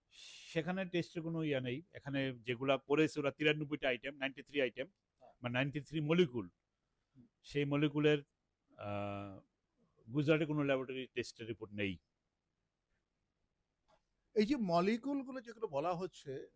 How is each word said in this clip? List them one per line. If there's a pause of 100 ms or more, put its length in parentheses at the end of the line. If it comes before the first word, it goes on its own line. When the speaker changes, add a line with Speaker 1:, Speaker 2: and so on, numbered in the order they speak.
(520)
Speaker 1:
সেখানে
টেস্টের
কোনো
ইয়া
নেই। (100)
এখানে
যেগুলা
করেছে
ওরা
তিরানব্বইটা
আইটেম,
নাইনটি
থ্রি
আইটেম (320)
Speaker 2:
হ্যাঁ। (100)
Speaker 1:
বা
নাইনটি
থ্রি
মলিকুল, (680)
Speaker 2:
হুম। (160)
Speaker 1:
সেই
মলিকুলের, (580)
আহ, (720)
গুজরাটে
কোনো
ল্যাবরেটরি
টেস্টের
রিপোর্ট
নেই। (2250)
Speaker 2:
এই
যে
মলিকুলগুলো
যেগুলো
বলা
হচ্ছে,